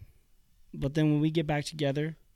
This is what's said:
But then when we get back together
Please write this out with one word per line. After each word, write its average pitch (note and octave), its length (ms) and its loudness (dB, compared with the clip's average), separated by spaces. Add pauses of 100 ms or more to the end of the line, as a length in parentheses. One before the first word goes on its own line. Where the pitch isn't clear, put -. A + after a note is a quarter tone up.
(760)
But C#3+ 200 -4
then D#3 180 4
when D3 80 4
we D#3 100 2
get D#3 160 0
back D3 200 -2
together D3+ 500 -2 (200)